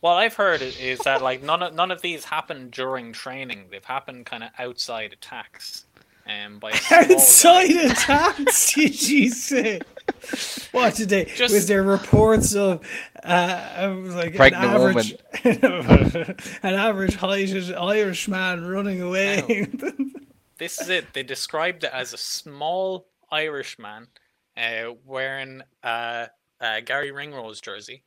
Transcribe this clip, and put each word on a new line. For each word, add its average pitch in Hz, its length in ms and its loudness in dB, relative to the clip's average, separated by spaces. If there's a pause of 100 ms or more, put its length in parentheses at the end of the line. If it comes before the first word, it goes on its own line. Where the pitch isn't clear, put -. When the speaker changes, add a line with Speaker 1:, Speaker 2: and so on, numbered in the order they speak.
Speaker 1:
what 175 120 4
I've 220 220 2
heard 180 260 2
is, 127 180 -8
is 127 200 -6
that, 135 220 0
like, 131 220 -2
none 165 200 -2
of, 165 100 -8
none 175 180 -2
of 175 100 -8
these 160 240 -8
happen 151 440 -8
during 127 440 -8
training. 123 580 -12
They've 98 120 -16
happened 127 420 -10
kinda 117 340 -14
outside 120 540 -10
attacks. - 720 -18 (420)
Um, 104 300 -12
by 107 140 -10
a - 60 -4
small - 240 6 (120)
Speaker 2:
Outside 359 540 8
Speaker 1:
guy. 339 140 4 (100)
Speaker 2:
attacks, 294 840 2
<laughs> - 20 -2
did - 340 0
you 277 200 4
say? 233 500 -4 (920)
What 247 240 2
did 214 140 -4
they? 190 160 2
Speaker 1:
Just 240 280 0
Speaker 2:
Was 202 140 4
there 196 160 4
reports 208 720 4
of, 196 280 0 (400)
uh, - 40 -14
uh, 180 680 -2 (100)
like, 175 300 -6
Speaker 3:
Pregnant 139 300 8
Speaker 2:
an - 60 4
average, 147 440 4 (280)
<laughs> 233 180 2
Speaker 3:
woman. 175 760 4 (280)
Speaker 2:
an 190 100 0
average 196 420 0
heighted 190 600 -4
Irishman 185 920 -2
running 190 340 -4
away? 196 680 -2 (140)
Speaker 1:
No. 330 160 -6
Speaker 2:
<laughs> - 40 -4 (560)
Speaker 1:
This 165 220 -10
is - 80 -10
it. 180 260 -4
They 135 80 -8
described 165 640 -6
it - 100 -4
as 127 200 -8
a 117 40 -16
small 180 880 -8 (220)
Irishman, 123 760 -8 (480)
uh, 117 380 -6 (120)
wearing 131 560 -10 (220)
a, 117 460 -6 (320)
a 110 200 -4
Gary 139 300 -6
Ringrose 139 480 -14
jersey. 107 480 -16